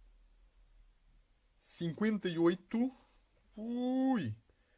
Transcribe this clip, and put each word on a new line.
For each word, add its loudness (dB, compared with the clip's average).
Cinquenta -2
e -2
oito. 2
Ui! -2